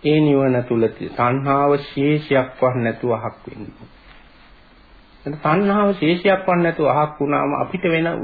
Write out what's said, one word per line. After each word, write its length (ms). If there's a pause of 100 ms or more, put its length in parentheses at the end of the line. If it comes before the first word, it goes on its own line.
ඒ 160
නිවන 420
තුල 260
ති-, 240
තණ්හාව 640 (120)
ශේෂයක්වත් 880
නැතුව 380
අහක් 300
වෙන්න 240
ඕන. 220 (1300)
එතන 200
තණ්හාව 560
ශේෂයක්වත් 640
නැතුව 320
අහක් 260
වුණාම 420
අපිට 280
වෙන 220 (180)